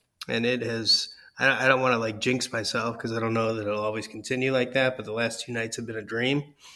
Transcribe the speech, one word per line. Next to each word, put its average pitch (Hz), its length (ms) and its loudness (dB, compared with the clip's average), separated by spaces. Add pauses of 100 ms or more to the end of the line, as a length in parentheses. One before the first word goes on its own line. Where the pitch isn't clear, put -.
(280)
And 117 180 0
it 123 160 0
has, 113 540 0 (240)
I, 127 260 2
I - 40 6
don't 131 120 6
wanna, 123 160 4
like, 110 220 -2
jinx 127 320 0
myself 113 480 -2
'cause 117 140 -4
I 113 80 -2
don't 113 120 0
know 113 220 2
that 104 100 -4
it'll 104 180 0
always 107 240 -2
continue 127 440 -2
like 123 220 2
that, 131 240 2
but 107 80 -8
the 107 80 -6
last 117 320 -2
two 123 80 -8
nights 113 240 -4
have 120 100 -6
been 113 80 -6
a 107 80 -6
dream. 127 500 0 (220)